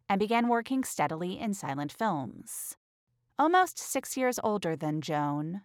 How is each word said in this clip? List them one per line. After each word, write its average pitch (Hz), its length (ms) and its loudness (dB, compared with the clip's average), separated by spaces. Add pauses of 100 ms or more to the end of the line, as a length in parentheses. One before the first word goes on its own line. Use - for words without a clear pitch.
and 196 100 4
began 233 300 2
working 240 360 2
steadily 170 540 -2
in 208 160 -2
silent 143 380 -4
films. - 840 -4 (640)
Almost 349 400 4
six - 380 -4
years 254 260 2
older 185 340 0
than 151 240 -2
Joan, 151 640 -2